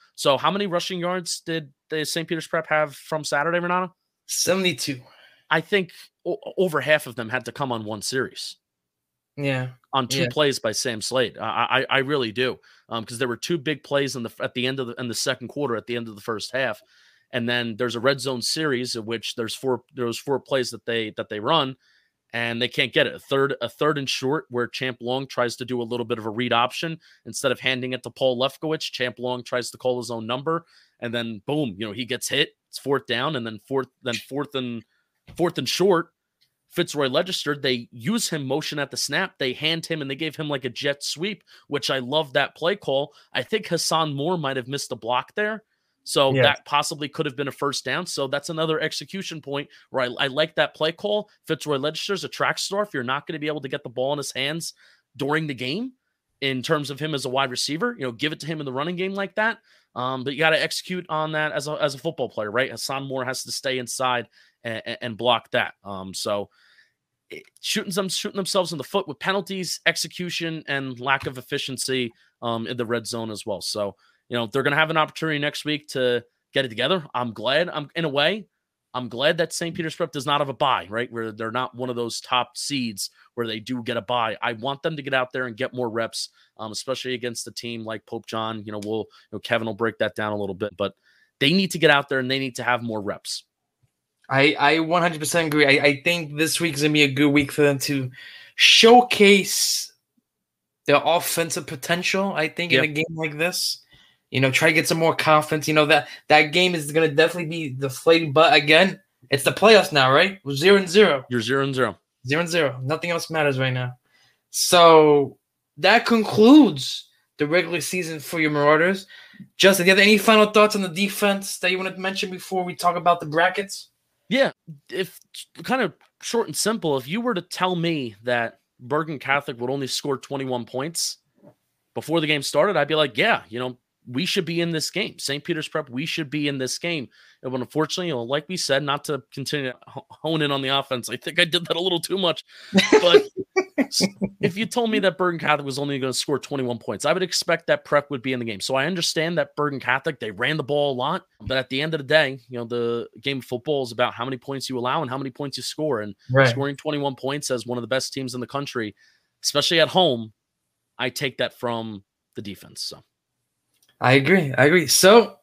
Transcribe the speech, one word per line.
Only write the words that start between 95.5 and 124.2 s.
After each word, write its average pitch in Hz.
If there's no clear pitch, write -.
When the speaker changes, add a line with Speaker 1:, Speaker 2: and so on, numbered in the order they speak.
Speaker 2:
I, 143
I 143
think 165
this 156
week's 147
gonna 151
be 151
a 139
good 143
week 143
for 151
them 139
to 131
showcase -
their 143
offensive 160
potential, 180
I 156
think, 170
in 131
Speaker 1:
Yep. 131
Speaker 2:
a 156
game 156
like 156
this. -
You 127
know, 131
try 160
to 160
get 151
some 165
more 160
confidence. 156
You 156
know, 151
that, 147
that 151
game 180
is 147
gonna 160
definitely 160
be 160
deflated, 139
but 151
again, 156
it's 135
the 165
playoffs 196
now, 135
right? 190
We're 139
zero 185
and 185
zero. 165
Speaker 1:
You're 120
zero 135
and 135
zero. 120
Speaker 2:
Zero 151
and 170
zero. 139
Nothing 160
else 165
matters 147
right 131
now. 127
So 156
that 208
concludes 220
the 147
regular 165
season 165
for 165
your 156
Marauders. 156
Justin, 185
do 185
you 190
have 196
any 208
final 214
thoughts 214
on 196
the 180
defense 196
that 185
you 185
wanna 185
mention 190
before 185
we 175
talk 175
about 175
the 165
brackets? 180